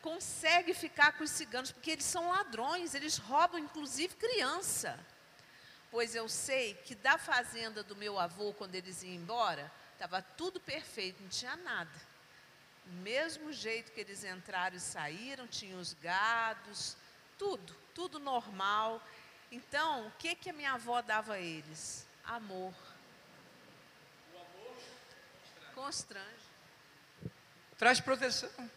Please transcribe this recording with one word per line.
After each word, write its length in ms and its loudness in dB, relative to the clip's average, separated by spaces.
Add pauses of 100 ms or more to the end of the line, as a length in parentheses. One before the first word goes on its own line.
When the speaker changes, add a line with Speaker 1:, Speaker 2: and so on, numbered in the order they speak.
Speaker 1:
consegue 720 4
ficar 380 8
com 100 -4
os 80 0
ciganos, 400 -2
porque 220 -4
eles 120 -2
são 260 2
ladrões, 640 0
eles 220 0
roubam 440 4
inclusive 560 -2
criança." 840 0 (880)
Pois 280 0
eu 120 -2
sei 460 2
que 220 -10
da 200 6
fazenda 680 0
do 100 -10
meu 240 -4
avô, 360 0
quando 200 -8
eles 300 -6
iam 100 -8
embora, 560 0 (300)
tava 200 -2
tudo 380 -6
perfeito, 640 -6
não 60 -14
tinha 260 -4
nada. 380 -4 (960)
O 80 -12
mesmo 580 0
jeito 400 -4
que 80 -10
eles 240 -8
entraram 500 -2
e 60 -8
saíram, 680 -6
tinha 300 -8
os 160 -6
gados, 1040 0 (420)
tudo, 380 -2 (180)
tudo 240 -6
normal. 840 2 (500)
Então, 560 0
o 60 -10
que 220 -2
que 140 -8
a 60 -4
minha 180 0
avó 300 2
dava 320 0
a 40 -2
eles? 680 -6 (180)
Amor. 480 -6 (1600)
O 60 -18
amor 380 -14 (1000)
constrange. 520 -6 (1500)
Speaker 2:
Traz 240 10
proteção. 480 2 (280)